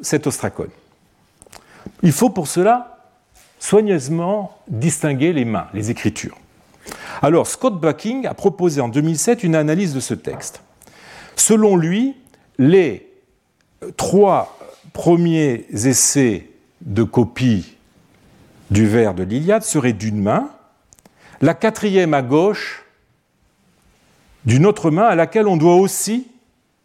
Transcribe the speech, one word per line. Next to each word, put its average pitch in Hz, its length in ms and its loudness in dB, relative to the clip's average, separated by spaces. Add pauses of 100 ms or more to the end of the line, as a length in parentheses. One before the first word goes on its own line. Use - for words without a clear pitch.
cet - 240 -2
ostracon ? - 400 -6 (1400)
Il 170 80 4
faut 247 180 0
pour 160 180 -6
cela 226 600 -2 (480)
soigneusement 185 1000 -2 (120)
distinguer 147 680 -2
les 131 120 -2
mains, 101 280 -4
les 104 160 -6
écritures. - 480 -6 (840)
Alors, 143 240 2
Scott 202 340 -4
Bucking 214 460 -4
a - 80 -8
proposé 175 460 0
en 120 60 -2
deux 127 140 -2
mille 160 160 -2
sept - 260 -2
une 160 120 0
analyse 156 400 0
de 135 40 -4
ce 120 140 -6
texte. - 480 -12 (720)
Selon 214 400 4
lui, 190 400 0 (440)
les 139 520 2 (840)
trois 180 640 2 (340)
premiers 160 800 2
essais 113 800 0 (300)
de 117 200 -2
copie 113 720 0 (960)
du 104 160 2
vers 107 300 2
de 92 80 -6
l'Iliade 160 400 -2
seraient 127 300 -2
d'une 107 280 -6
main, 156 300 -2 (880)
la 160 140 2
quatrième 196 580 0
à 139 80 2
gauche 156 640 -2 (1600)
d'une 127 180 4
autre 202 280 2
main 190 140 2
à 208 100 4
laquelle 165 320 2
on 185 100 2
doit 170 180 4
aussi 196 520 0 (580)